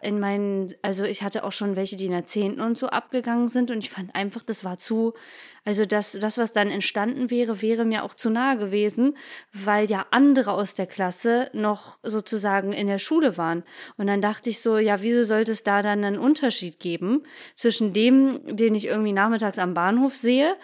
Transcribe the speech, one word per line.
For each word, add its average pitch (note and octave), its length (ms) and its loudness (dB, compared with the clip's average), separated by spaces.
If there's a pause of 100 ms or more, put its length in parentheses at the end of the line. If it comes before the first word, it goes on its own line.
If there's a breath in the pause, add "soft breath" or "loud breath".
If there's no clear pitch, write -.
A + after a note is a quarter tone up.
in G#3 180 -2
meinen, G3+ 520 -2 (100)
also G3 220 -2
ich G3+ 180 -4
hatte G3+ 220 -4
auch G3 80 -4
schon G3+ 240 -2
welche, G3 200 -4
die F#3+ 100 -6
in F3+ 60 -2
der F3 140 -2
zehnten G#3 340 -2
und A3+ 180 0
so C4 100 -4
abgegangen A#3+ 600 -2
sind B3 220 0
und A3+ 80 -4
ich G3 120 -8
fand F#3+ 240 -12
einfach, G3+ 300 -4
das G#3+ 200 -6
war F3+ 140 -6
zu, A3+ 360 0 (500 loud breath)
also G#3 200 2
das, G#3 360 0
das, G#3+ 180 -2
was A3+ 140 0
dann G#3 180 2
entstanden G#3+ 600 -2
wäre, A#3 300 0
wäre A3+ 240 0
mir A3 200 0
auch - 100 -10
zu - 160 0
nah B3+ 240 2
gewesen, G#3 600 0 (360 loud breath)
weil G#3 380 0
ja F#3+ 220 -2
andere B3+ 400 6
aus G3 220 -2
der F#3+ 120 -4
Klasse A#3 680 0
noch G#3 500 -4
sozusagen G3+ 680 -2
in G3+ 140 -2
der G3 140 0
Schule D4+ 360 2
waren. E3+ 280 -2 (320 loud breath)
Und G3 100 -2
dann G3+ 140 2
dachte G#3 300 -2
ich G#3 100 -2
so, A3 180 2
ja, G#3 240 2
wieso A#3 220 4
sollte A3 280 2
es G#3+ 120 -4
da G3+ 180 2
dann G#3 220 0
einen G3+ 140 0
Unterschied B3 600 0
geben F3+ 460 -2 (320 loud breath)
zwischen G#3+ 360 0
dem, B3+ 640 4
den A3 200 4
ich G3+ 100 -2
irgendwie G#3+ 260 0
nachmittags G#3 460 0
am F3+ 160 -2
Bahnhof A#3 420 2
sehe C4 480 2